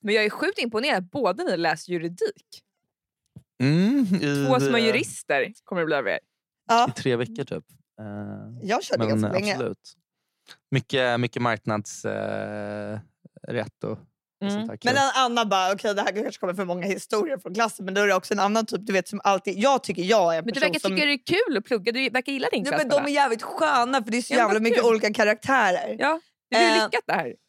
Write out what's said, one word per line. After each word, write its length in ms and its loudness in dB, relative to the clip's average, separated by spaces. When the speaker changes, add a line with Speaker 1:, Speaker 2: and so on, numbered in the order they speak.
Speaker 1:
Men 140 -2
jag 100 4
är 60 2
sjukt 280 -4
imponerad 460 -2
att 60 -20
båda 340 -2
ni 120 0
läser 360 -2
juridik. 680 -6
Speaker 2:
Mm, 440 4
i, 260 0
Speaker 1:
Två 140 4
som 140 2
är 40 4
Speaker 2:
eh, 80 2
Speaker 1:
jurister 680 -2
kommer 180 -4
det 40 0
bli 100 0
av 120 -2
er. 100 -2
Speaker 3:
Ja. 200 4
Speaker 2:
i 120 -8
tre 160 2
veckor, 280 -4
typ. 200 -8
Eh, 580 -12
Speaker 3:
Jag 160 0
körde 140 -2
Speaker 2:
men 100 0
Speaker 3:
ganska 240 0
länge. 200 0
Speaker 2:
absolut. 400 -6
Mycket, 500 0
mycket 220 -2
marknads, 600 -4
eh, 960 -6
rätt 360 -8
och, 60 -6
och 80 -8
Speaker 1:
Mm. 120 -2
Speaker 2:
sånt 140 -6
där 160 -12
Speaker 3:
Men 100 2
Speaker 2:
kul. 80 2
Speaker 3:
en 200 2
annan 260 0
bara, 240 2
okej, 220 -2
det 80 -2
här 100 0
kanske 280 -6
kommer 140 -4
för 100 -4
många 220 -4
historier 520 -4
från 160 -12
klassen, 300 -2
men 100 -6
då 60 2
är 60 4
det 80 4
också 200 -2
en 60 -2
annan 260 2
typ, 200 -6
du 60 -2
vet, 160 0
som 160 -8
alltid, 340 2
jag 240 4
tycker 200 -6
jag 320 4
är 40 0
en 60 -6
Speaker 1:
Men 100 -4
du 60 -2
Speaker 3:
person 120 2
Speaker 1:
verkar 80 -2
Speaker 3:
som 160 -2
Speaker 1:
tycka 100 2
det 60 2
är 340 0
kul 100 -2
att 80 -2
plugga, 280 -2
du 160 -2
verkar 240 -2
gilla 200 -2
din 120 -2
Speaker 3:
Ja, 60 -4
Speaker 1:
klass, 100 0
Speaker 3:
men 80 0
de 80 2
Speaker 1:
Bella. 120 0
Speaker 3:
är 40 -2
jävligt 300 2
sköna, 640 0
för 60 -8
det 80 0
är 40 -2
så 100 -6
Speaker 1:
Ja, 40 2
men 80 6
Speaker 3:
jävla 100 2
Speaker 1:
vad 80 2
Speaker 3:
mycket 200 4
Speaker 1:
kul. 80 6
Speaker 3:
olika 240 2
karaktärer. 840 2
Speaker 1:
Ja, 220 0
det 80 2
blir 100 8
Speaker 3:
Eh, 60 4
Speaker 1:
lyckat 220 -2
det 60 -2
här. 140 0
Mm. 100 -10